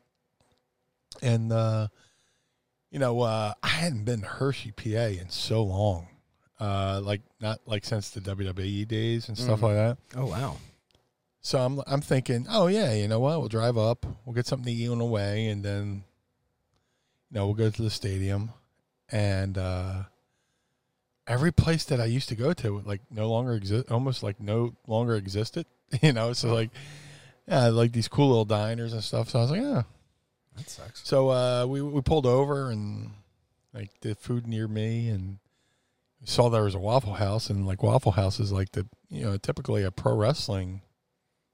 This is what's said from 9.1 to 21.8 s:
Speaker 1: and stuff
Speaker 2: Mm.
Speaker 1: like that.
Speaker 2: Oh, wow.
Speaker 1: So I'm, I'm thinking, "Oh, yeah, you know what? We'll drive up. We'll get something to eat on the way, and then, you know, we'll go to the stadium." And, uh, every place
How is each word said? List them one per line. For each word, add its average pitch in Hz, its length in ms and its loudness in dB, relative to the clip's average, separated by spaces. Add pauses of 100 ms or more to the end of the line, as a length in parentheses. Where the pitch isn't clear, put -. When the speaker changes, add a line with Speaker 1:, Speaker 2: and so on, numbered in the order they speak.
Speaker 1:
and 104 80 -8
stuff 117 240 2
Speaker 2:
Mm. - 20 4
Speaker 1:
like 104 120 4
that. 113 220 2 (200)
Speaker 2:
Oh, 135 80 -4
wow. 104 320 -4 (840)
Speaker 1:
So - 180 -2
I'm, 131 300 0
I'm 143 140 2
thinking, 127 480 0
"Oh, 208 180 4
yeah, 190 260 2
you 104 140 2
know 110 140 2
what? 151 180 2
We'll 123 80 -2
drive 113 300 2
up. 110 280 2 (200)
We'll 120 100 -10
get 120 100 0
something 127 200 -4
to 123 60 -2
eat 117 180 -2
on 120 80 -2
the 117 80 0
way, 107 420 0
and 101 160 -4
then, 101 400 -4 (1300)
you 127 40 -14
know, 101 100 0
we'll 104 100 0
go 110 140 2
to 107 120 -2
the 110 80 0
stadium." 101 600 -2 (580)
And, 98 480 0
uh, 92 460 -4 (1200)
every 131 260 2
place 160 320 6